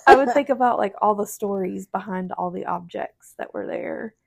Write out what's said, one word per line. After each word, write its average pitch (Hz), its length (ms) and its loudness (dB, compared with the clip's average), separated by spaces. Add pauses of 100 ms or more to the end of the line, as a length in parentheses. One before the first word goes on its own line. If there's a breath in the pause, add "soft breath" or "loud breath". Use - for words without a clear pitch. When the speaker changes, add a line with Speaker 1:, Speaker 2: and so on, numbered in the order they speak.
Speaker 1:
I - 80 12
would 262 140 4
Speaker 2:
<laughs> 240 40 2
Speaker 1:
think 285 140 2
about, 247 300 2
like, 196 220 -2
all 208 140 4
the 208 120 -4
stories 196 600 -6
behind 185 460 -6
all 180 180 -6
the 180 160 -10
objects - 720 -10
that - 160 -12
were 196 120 -8
there - 480 -8 (120)